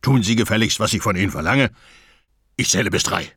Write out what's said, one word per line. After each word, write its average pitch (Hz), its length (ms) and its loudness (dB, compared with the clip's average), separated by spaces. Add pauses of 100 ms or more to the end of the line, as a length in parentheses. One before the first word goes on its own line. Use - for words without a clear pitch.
Tun 131 220 2
Sie 107 120 2
gefälligst, 110 440 0
was 110 140 0
ich 110 80 -2
von 104 140 -2
Ihnen 95 160 0
verlange. 110 400 0 (840)
Ich - 140 -4
zähle 104 200 0
bis - 140 0
drei. - 340 -4